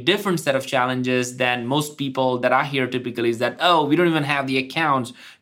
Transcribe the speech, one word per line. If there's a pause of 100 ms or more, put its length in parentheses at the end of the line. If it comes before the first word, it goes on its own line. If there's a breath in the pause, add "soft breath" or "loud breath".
different
set
of
challenges
than
most
people
that
I
hear
typically
is
that,
"Oh,
we
don't
even
have
the
accounts. (300 loud breath)